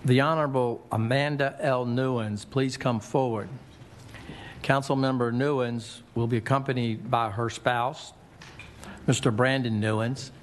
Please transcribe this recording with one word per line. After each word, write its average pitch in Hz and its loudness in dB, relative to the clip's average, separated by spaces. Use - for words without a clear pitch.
The 127 6
Honorable 135 0
Amanda 135 2
L. 127 2
Newens, 120 -2
please 135 0
come 120 0
forward. 113 -2
Councilmember 135 2
Newens 123 -2
will 117 2
be 120 2
accompanied 120 0
by 117 2
her 113 -2
spouse, 123 -2
Mister 127 4
Brandon 123 2
Newens 110 -2